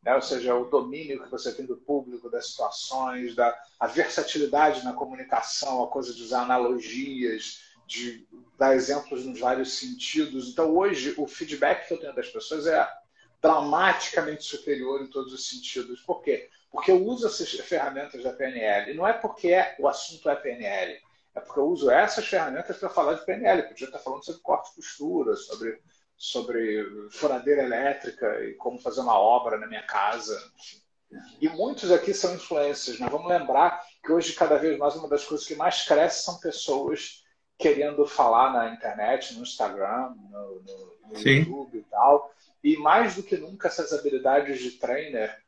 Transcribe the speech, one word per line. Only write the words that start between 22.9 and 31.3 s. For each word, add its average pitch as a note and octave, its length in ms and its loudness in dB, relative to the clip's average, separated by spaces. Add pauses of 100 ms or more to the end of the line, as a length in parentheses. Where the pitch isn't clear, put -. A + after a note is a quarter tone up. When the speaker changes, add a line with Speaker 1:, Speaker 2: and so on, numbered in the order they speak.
Speaker 1:
falar D3+ 240 2
de D#3+ 100 -12
P F#3 80 -2
N A3+ 140 -2
L. F#3 160 6
Podia - 240 -10
estar - 120 -12
falando - 260 -8
sobre E3 160 -12
corte - 300 -2
e - 60 -20
costura, D3 580 -2
sobre, A2 440 -10 (380)
sobre G#2+ 920 -4
furadeira C#3 520 0
elétrica B2 840 -2
e A2+ 100 -8
como B2 240 -8
fazer A#2+ 220 -6
uma A#2 180 4
obra A#2 400 4
na A2 80 -10
minha A2+ 160 -12
casa. G#2+ 580 -2 (180)
Enfim. - 220 -20 (600)